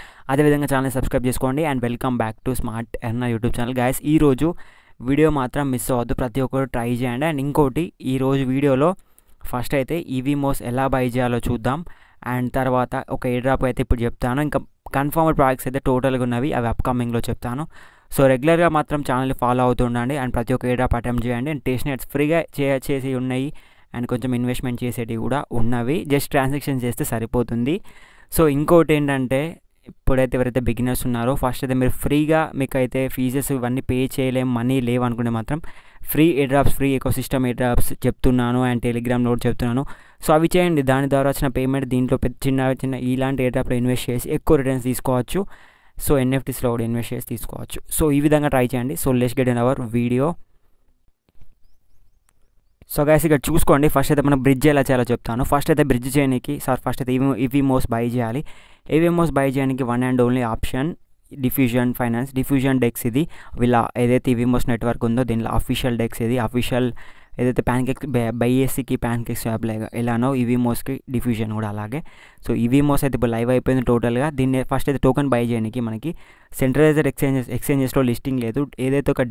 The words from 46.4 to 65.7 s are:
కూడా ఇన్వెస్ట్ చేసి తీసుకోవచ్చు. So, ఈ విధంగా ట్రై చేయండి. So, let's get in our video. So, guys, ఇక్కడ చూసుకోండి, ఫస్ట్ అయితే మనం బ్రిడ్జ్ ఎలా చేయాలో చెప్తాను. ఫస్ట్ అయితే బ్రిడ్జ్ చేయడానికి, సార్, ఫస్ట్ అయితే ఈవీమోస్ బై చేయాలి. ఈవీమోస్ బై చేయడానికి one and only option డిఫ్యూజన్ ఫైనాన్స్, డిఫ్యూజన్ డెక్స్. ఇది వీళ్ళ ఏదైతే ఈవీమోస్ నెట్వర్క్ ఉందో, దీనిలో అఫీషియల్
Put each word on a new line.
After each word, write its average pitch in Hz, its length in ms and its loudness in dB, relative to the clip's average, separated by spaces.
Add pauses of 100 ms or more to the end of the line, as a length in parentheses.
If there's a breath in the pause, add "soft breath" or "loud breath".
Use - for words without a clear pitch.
కూడా 117 160 -2
ఇన్వెస్ట్ 117 240 -4
చేసి 123 180 -8
తీసుకోవచ్చు. - 480 -10 (160)
So, 165 80 2 (140)
ఈ - 80 2
విధంగా 147 280 4
ట్రై 127 200 4
చేయండి. 127 300 -4
So, 139 60 2 (120)
let's 123 180 0
get 127 140 2
in 120 100 0
our 131 120 2 (200)
video. 123 320 0 (2750)
So, 156 140 0
guys, 151 200 6
ఇక్కడ 147 200 4
చూసుకోండి, 156 460 6
ఫస్ట్ 139 180 4
అయితే 143 160 2
మనం 139 160 4
బ్రిడ్జ్ 135 280 4
ఎలా 143 160 4
చేయాలో 123 240 2
చెప్తాను. 117 380 -4
ఫస్ట్ 143 220 2
అయితే 147 180 4
బ్రిడ్జ్ 127 260 -2
చేయడానికి, 135 380 0 (120)
సార్, 127 200 0
ఫస్ట్ 131 180 -4
అయితే 123 100 0 (320)
ఈవీమోస్ 131 500 2
బై 117 80 0 (100)
చేయాలి. 123 280 -2 (540 loud breath)
ఈవీమోస్ 170 420 4
బై 139 80 2 (100)
చేయడానికి 135 360 0
one 123 180 0
and 127 180 2
only 127 160 0 (100)
option - 320 -2 (580)
డిఫ్యూజన్ 123 520 2
ఫైనాన్స్, 120 400 -2
డిఫ్యూజన్ 131 460 0
డెక్స్. 120 260 -2
ఇది 120 140 0 (380 loud breath)
వీళ్ళ 120 160 4 (260)
ఏదైతే 123 320 2
ఈవీమోస్ 123 360 2
నెట్వర్క్ 120 380 -2
ఉందో, 117 220 2
దీనిలో 113 280 -2
అఫీషియల్ 123 440 -2